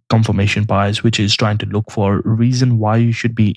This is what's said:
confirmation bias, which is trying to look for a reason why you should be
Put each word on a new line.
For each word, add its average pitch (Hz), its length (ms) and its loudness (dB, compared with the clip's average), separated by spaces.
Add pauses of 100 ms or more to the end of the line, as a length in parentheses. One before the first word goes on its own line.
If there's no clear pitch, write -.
confirmation 104 560 0
bias, 101 380 -2
which 113 160 0
is 104 160 0
trying 104 240 0
to 101 80 -4
look 101 240 -6
for 101 280 0
a - 100 -4
reason 120 500 2
why 107 180 0
you 117 160 2
should 117 220 -4
be 107 220 2